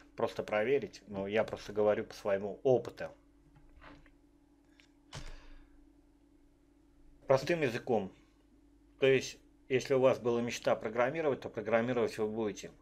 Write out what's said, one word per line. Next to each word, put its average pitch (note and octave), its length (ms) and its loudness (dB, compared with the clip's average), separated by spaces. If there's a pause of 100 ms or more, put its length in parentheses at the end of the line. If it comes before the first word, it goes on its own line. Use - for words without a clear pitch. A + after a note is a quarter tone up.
(160)
просто A2+ 260 -2
проверить, G#2+ 640 0
но G2 220 -6
я G#2+ 160 2
просто - 280 -8
говорю G#2 320 2
по - 100 -14
своему G2 480 -4
опыту. A#2+ 480 0 (4000)
Простым D#3+ 340 2
языком. A2+ 520 0 (840)
То C3+ 80 4
есть, C3 320 4 (300)
если B2+ 260 0
у C3 60 4
вас B2+ 180 6
была A#2+ 220 0
мечта A#2 340 0
программировать, B2+ 680 0
то B2+ 60 -10
программировать A2+ 680 0
вы A2 100 -2
будете G#2+ 560 -6